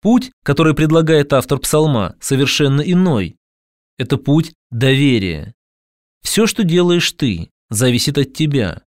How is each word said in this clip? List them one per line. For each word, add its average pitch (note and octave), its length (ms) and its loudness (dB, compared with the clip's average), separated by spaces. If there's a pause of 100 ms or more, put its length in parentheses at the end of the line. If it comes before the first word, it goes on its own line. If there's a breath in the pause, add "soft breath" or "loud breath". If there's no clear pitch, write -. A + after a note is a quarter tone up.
Путь, A#3+ 300 0 (120)
который - 320 0
предлагает D#3 580 2
автор C3+ 260 0
псалма, D3 640 -2
совершенно C#3 600 0
иной. E3 560 0 (640)
Это C3+ 180 -2
путь D#3 380 0 (160)
доверия. A#2+ 840 0 (680)
Всё, A3 240 0
что - 180 -2
делаешь F3 480 0
ты, F#2 380 -6 (180)
зависит B2 480 -2
от C#3 160 -2
тебя C#3+ 580 -4